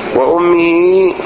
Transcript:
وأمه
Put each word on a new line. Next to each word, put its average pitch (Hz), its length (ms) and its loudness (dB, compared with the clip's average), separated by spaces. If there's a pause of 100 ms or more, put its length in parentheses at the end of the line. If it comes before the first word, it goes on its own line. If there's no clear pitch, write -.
(140)
وأمه 175 1000 0 (120)